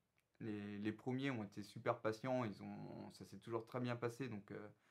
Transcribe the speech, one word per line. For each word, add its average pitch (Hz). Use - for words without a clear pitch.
Les, 104
les 107
premiers 131
ont 113
été 101
super 117
patients, 127
ils 98
ont, 101
ça -
s'est 98
toujours 113
très 127
bien 123
passé, 120
donc, 104
euh, 104